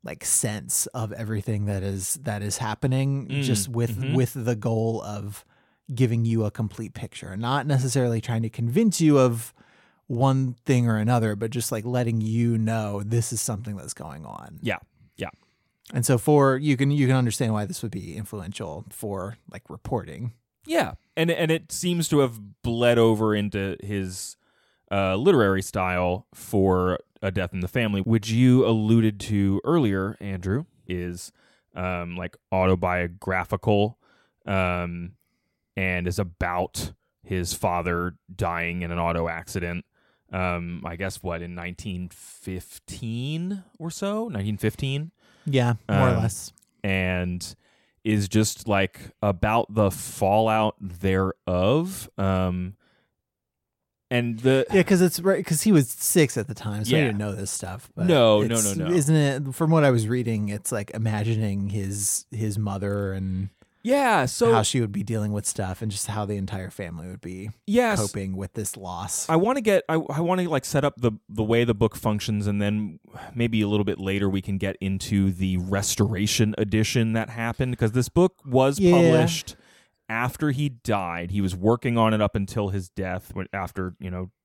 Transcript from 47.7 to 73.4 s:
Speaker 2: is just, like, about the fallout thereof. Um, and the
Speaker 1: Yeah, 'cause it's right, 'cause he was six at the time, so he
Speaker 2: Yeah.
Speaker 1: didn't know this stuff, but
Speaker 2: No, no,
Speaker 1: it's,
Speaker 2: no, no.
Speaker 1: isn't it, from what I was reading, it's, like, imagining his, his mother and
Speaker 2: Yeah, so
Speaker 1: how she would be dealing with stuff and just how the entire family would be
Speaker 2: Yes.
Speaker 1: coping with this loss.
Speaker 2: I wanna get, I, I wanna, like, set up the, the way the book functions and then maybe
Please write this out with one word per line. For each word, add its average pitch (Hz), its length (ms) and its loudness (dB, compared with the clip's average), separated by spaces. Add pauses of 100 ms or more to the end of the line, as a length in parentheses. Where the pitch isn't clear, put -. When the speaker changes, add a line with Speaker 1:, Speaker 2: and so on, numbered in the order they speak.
Speaker 2:
is 104 240 2
just, 107 400 0
like, 98 320 0 (220)
about 104 520 0
the 104 160 4
fallout 110 920 2
thereof. 95 1400 0
Um, 92 580 0 (1400)
and 120 260 0
the 131 320 4
Speaker 1:
Yeah, 190 120 6
'cause 185 180 6
it's 175 180 4
right, 190 260 2
'cause - 180 0
he 220 100 6
was 139 160 6
six - 480 2
at 107 100 -4
the 107 60 -8
time, 104 320 -6
so 117 60 0
he 156 100 4
Speaker 2:
Yeah. 139 60 2
Speaker 1:
didn't 104 100 -2
know 104 160 -4
this 95 180 -6
stuff, - 440 -10
but 170 100 -2
Speaker 2:
No, 113 380 6
no, 113 120 0
Speaker 1:
it's, 104 220 0
Speaker 2:
no, 156 100 -2
no. 175 60 2
Speaker 1:
isn't 160 220 4
it, 139 400 2
from 160 160 2
what 160 120 6
I 139 60 8
was 113 180 4
reading, 113 420 0
it's, 104 220 -6
like, 104 220 -4
imagining 107 760 0
his, 98 600 -4
his 107 280 -4
mother 101 520 -4
and 95 380 -4 (320)
Speaker 2:
Yeah, 233 460 2
so 233 260 2
Speaker 1:
how 113 80 4
she 123 200 0
would 104 120 -2
be 104 100 -4
dealing 107 300 -2
with 104 140 -4
stuff 95 340 -6
and 107 100 -4
just 98 160 -6
how 104 180 -4
the 101 120 -4
entire 95 320 -6
family 87 380 -12
would 92 140 -14
be 92 280 -10 (160)
Speaker 2:
Yes. 220 340 2
Speaker 1:
coping 95 380 -4
with 98 160 -8
this 107 240 -8
loss. 90 500 -8
Speaker 2:
I 160 80 2
wanna 233 260 2
get, 202 280 2
I, 160 60 0
I 151 260 -2
wanna, 180 260 0
like, 156 160 0
set 147 220 0
up 139 160 -2
the, 117 120 2 (140)
the 107 160 -4
way 117 200 4
the 117 100 2
book 107 220 2
functions 104 500 -2
and 104 160 0
then 104 380 -2 (340)
maybe 113 280 0